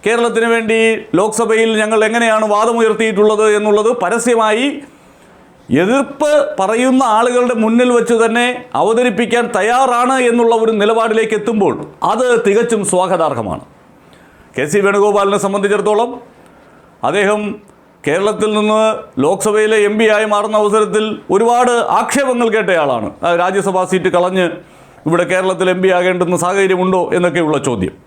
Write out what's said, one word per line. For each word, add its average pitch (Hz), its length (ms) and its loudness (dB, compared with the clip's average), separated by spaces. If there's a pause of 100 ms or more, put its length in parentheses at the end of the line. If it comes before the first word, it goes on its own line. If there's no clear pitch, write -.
കേരളത്തിന് 233 480 0
വേണ്ടി 226 240 0 (420)
ലോക്സഭയിൽ 220 520 0 (100)
ഞങ്ങൾ 220 160 0 (100)
എങ്ങനെയാണ് 220 460 0
വാദമുയർത്തിയിട്ടുള്ളത് 220 920 2 (120)
എന്നുള്ളത് 214 320 2 (140)
പരസ്യമായി 226 640 0 (1160)
എതിർപ്പ് 277 480 0 (300)
പറയുന്ന 254 420 0 (140)
ആളുകളുടെ 247 380 0 (100)
മുന്നിൽ 240 340 2
വെച്ച് 233 240 0
തന്നെ 233 240 0 (340)
അവതരിപ്പിക്കാൻ 226 640 0 (140)
തയ്യാറാണ് 247 580 0 (140)
എന്നുള്ള 233 320 2
ഒരു 226 180 2
നിലപാടിലേക്ക് 220 600 0
എത്തുമ്പോൾ 208 340 0 (380)
അത് 247 140 -2 (200)
തികച്ചും 220 340 0 (120)
സ്വാഗതാർഹമാണ്. 156 680 -2 (920)
കെ 127 140 -2
സി 202 160 0
വേണുഗോപാലിനെ 202 580 2
സംബന്ധിച്ചിടത്തോളം 202 680 0 (1000)
അദ്ദേഹം 202 340 0 (640)
കേരളത്തിൽ 196 500 -2
നിന്ന് 214 240 0 (440)
ലോക്സഭയിലെ 214 520 0 (120)
എം 208 100 -2
പി 226 160 4
ആയി 220 180 0
മാറുന്ന 208 300 -2
അവസരത്തിൽ 208 420 0 (300)
ഒരുപാട് 240 380 2 (260)
ആക്ഷേപങ്ങൾ 247 560 0
കേട്ടയാളാണ്. 156 540 0 (160)
ആ, 170 40 0 (140)
രാജ്യസഭാ 190 480 -2
സീറ്റ് 180 260 0
കളഞ്ഞ് 180 300 0 (640)
ഇവിടെ 170 240 2
കേരളത്തിൽ 185 420 0
എം 185 100 -4
പി 190 140 4
ആകേണ്ടുന്ന 180 460 0
സാഹചര്യമുണ്ടോ 185 580 0 (140)
എന്നൊക്കെയുള്ള 160 420 0 (100)
ചോദ്യം. 101 260 -4 (120)